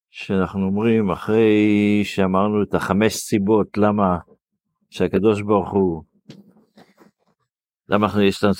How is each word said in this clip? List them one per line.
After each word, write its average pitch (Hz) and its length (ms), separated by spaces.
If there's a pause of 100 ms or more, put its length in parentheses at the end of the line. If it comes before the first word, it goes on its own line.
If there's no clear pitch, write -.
(100)
שאנחנו 95 560
אומרים, 104 440
אחרי 104 960
שאמרנו 98 580
את 95 120
החמש 101 400
סיבות 104 600
למה 101 420 (720)
שהקדוש 98 520
ברוך 101 280
הוא, 92 320 (1900)
למה 104 180
אנחנו, 101 160
יש 98 220
לנו 101 160